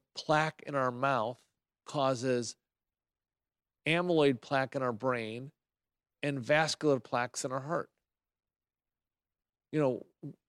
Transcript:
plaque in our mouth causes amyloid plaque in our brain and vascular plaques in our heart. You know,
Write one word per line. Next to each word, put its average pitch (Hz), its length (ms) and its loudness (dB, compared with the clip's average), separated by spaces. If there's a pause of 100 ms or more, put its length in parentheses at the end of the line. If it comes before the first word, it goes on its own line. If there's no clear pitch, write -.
(140)
plaque 156 520 0
in 147 80 -6
our 131 160 2
mouth 123 480 -2 (460)
causes 127 720 0 (1300)
amyloid 156 540 4
plaque 135 340 -2
in 139 80 -2
our 123 100 -2
brain 120 600 -4 (720)
and 143 180 -2
vascular 147 580 4
plaques 120 460 -4
in 131 80 -4
our 135 80 -4
heart. 151 300 -4 (1800)
You 156 100 0
know, 131 260 0 (420)